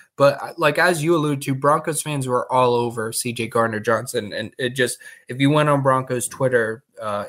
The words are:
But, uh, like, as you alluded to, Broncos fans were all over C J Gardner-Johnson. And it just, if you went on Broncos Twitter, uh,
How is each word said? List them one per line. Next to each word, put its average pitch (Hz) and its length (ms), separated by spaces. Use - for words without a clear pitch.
But, 139 260
uh, - 140
like, 160 220
as 170 240
you 170 120
alluded 147 280
to, 139 120
Broncos 147 480
fans 143 240
were 123 260
all 127 220
over 117 380
C 123 200
J 117 140
Gardner-Johnson. 113 840
And 104 260
it 127 120
just, 127 280
if 127 120
you 139 100
went 151 180
on 139 140
Broncos 131 460
Twitter, 117 540
uh, 104 280